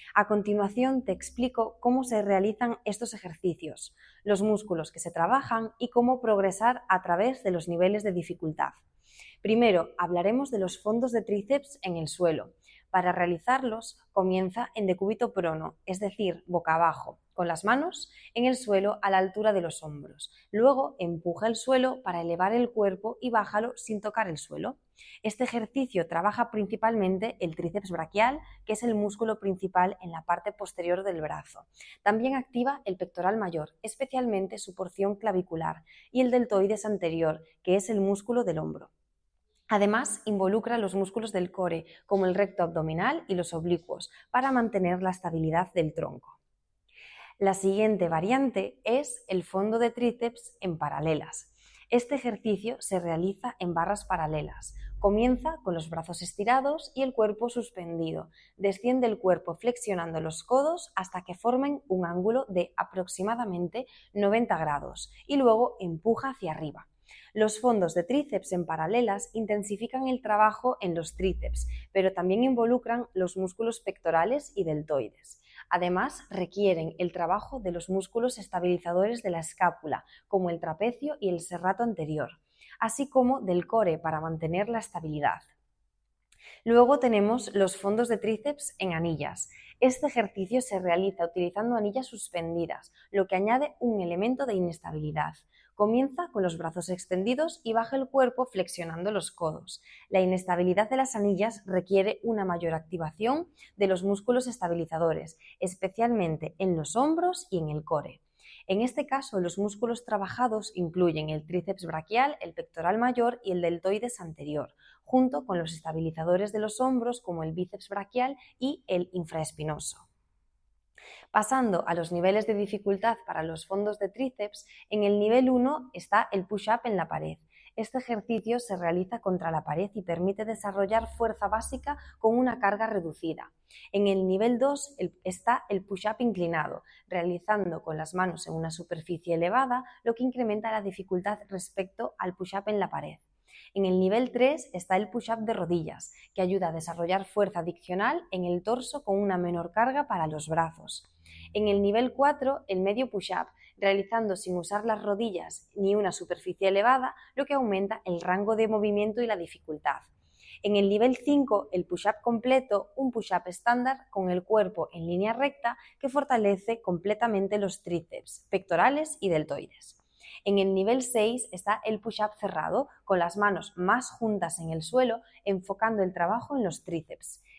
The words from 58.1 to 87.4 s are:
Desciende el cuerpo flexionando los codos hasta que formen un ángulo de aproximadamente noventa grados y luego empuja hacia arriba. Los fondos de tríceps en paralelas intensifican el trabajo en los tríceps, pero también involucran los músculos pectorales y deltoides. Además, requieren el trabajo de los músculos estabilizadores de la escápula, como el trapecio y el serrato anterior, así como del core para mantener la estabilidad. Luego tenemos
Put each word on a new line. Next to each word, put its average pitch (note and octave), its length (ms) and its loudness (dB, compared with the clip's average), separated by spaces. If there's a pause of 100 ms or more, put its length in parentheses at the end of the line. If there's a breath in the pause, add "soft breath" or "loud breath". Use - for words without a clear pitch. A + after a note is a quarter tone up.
Desciende A#3+ 480 2
el G#3+ 120 0
cuerpo F3 360 2
flexionando F3 680 -2
los D#3+ 240 -6
codos D4 500 0
hasta F#3 280 -6
que F3 120 -14
formen C4+ 540 0
un F#3 160 0
ángulo F#3 440 0
de F3+ 280 -2
aproximadamente F#3 1120 -4 (260 soft breath)
noventa G3+ 460 2
grados D3 520 -4 (160 loud breath)
y C#4+ 100 0
luego A#3+ 440 6
empuja G3 500 0
hacia F#3+ 220 -6
arriba. D#3 360 -10 (460 loud breath)
Los G#3+ 260 2
fondos G#3 340 4
de F3 100 2
tríceps B3+ 480 -2
en F3 140 0
paralelas G3 640 0
intensifican G#3 760 -2
el B3+ 140 0
trabajo G#3+ 600 4
en F3+ 140 -2
los E3 220 -6
tríceps, - 500 -2 (240 loud breath)
pero F#3+ 220 2
también F#3+ 320 2
involucran A#3+ 720 2
los F3+ 240 -2
músculos A3+ 420 -4
pectorales F#3+ 720 0
y G3 100 -2
deltoides. D3+ 760 -4 (300 loud breath)
Además, F3+ 580 0
requieren F3+ 680 0
el F3+ 120 -2
trabajo F3+ 480 -2
de F#3+ 140 -4
los E3+ 160 -8
músculos A3+ 480 -2
estabilizadores F3+ 840 0
de G3+ 80 -2
la E3 100 -2
escápula, E3 640 -2 (240 soft breath)
como F#3 220 2
el E3+ 100 -4
trapecio A3+ 600 -4
y G3 100 0
el F3 100 -2
serrato F3+ 420 -2
anterior, D#3 480 -2 (480 loud breath)
así B3+ 300 -2
como C4 320 4
del F3+ 260 0
core F#3+ 320 2
para D#3 220 -2
mantener E3 480 -2
la A#3 120 -2
estabilidad. D3+ 600 -4 (1200 loud breath)
Luego A#3+ 340 8
tenemos A#3 560 2